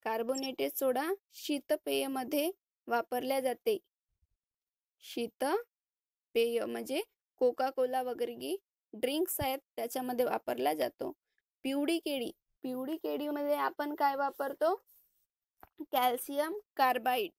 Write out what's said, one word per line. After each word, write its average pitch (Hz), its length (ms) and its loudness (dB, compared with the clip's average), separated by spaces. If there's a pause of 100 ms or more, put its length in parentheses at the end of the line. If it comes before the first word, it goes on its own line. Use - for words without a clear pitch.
कार्बोनेटेड 262 680 -2
सोडा 269 420 2 (200)
शीतपेयमध्ये 277 1160 0 (360)
वापरल्या 247 520 0
जाते. 240 380 0 (1200)
शीतपेय - 1700 -2
म्हणजे 233 360 -4 (360)
कोका 254 320 2
कोला 254 320 0
वगैरे 240 320 -4
की 262 240 -6 (360)
ड्रिंक्स 277 480 0
आहेत 269 180 0 (160)
त्याच्यामध्ये 247 500 -2
वापरला 240 480 0
जातो. - 380 -2 (520)
पिवळी 285 360 2
केळी, 277 320 -2 (300)
पिवळी 262 360 -4
केळीमध्ये 294 580 0
आपण 294 400 -2
काय 285 200 2
वापरतो? 285 680 0 (1000)
कॅल्शियम 285 800 0 (160)
कार्बाईड. 254 640 2